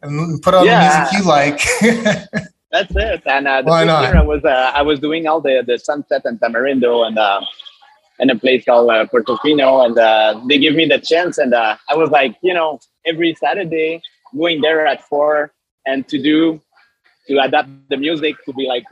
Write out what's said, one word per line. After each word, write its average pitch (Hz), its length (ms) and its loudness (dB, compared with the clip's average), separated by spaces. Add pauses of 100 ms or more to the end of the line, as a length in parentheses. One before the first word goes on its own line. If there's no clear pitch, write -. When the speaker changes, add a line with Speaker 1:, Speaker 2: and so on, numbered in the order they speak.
Speaker 1:
and 147 400 -6
put 180 120 2
on 180 100 6
Speaker 2:
Yeah. 226 160 4
Speaker 1:
the 151 320 4
music 196 60 0
you 190 100 0
like. 143 320 2 (720)
<laughs> - 400 -12
Speaker 2:
That's 180 240 -2
it. 202 280 -4
And, 139 220 0
uh, 135 160 0
the 135 60 -4
Speaker 1:
Why 165 140 2
Speaker 2:
first 160 40 2
Speaker 1:
not? 160 160 2
Speaker 2:
year 139 140 2
I 160 80 6
was, 151 200 -2
uh, 127 300 2
I 143 80 0
was 147 160 0
doing 156 300 -4
all 160 120 0
the, 131 240 0
the 120 140 -2
Sunset 147 460 -6
and 120 160 -8
Tamarindo 120 680 0
and, 110 120 -8
uh, 101 220 0 (800)
and 135 120 2
a 127 40 0
place 127 300 0
called, 120 240 4
uh, 110 240 2
Portofino, 131 720 2
and, 117 140 0
uh, 110 500 2
they 143 80 4
gave 147 180 2
me 160 120 2
the 139 120 2
chance, 170 380 -2
and, 135 160 -2
uh, 113 240 0 (140)
I 147 60 0
was 160 120 0
like, 135 320 0
you 180 140 -2
know, 160 260 -4 (240)
every 165 300 -2
Saturday 160 640 -4 (340)
going 160 280 -2
there 156 240 0
at 135 180 -4
four 147 480 -2 (320)
and 135 240 -6
to 151 140 -4
do, 156 400 0 (680)
to 139 100 0
adapt 135 300 0 (220)
the 139 80 -4
music 151 380 -4 (100)
to 139 80 -12
be, 135 120 -6
like, 123 260 -6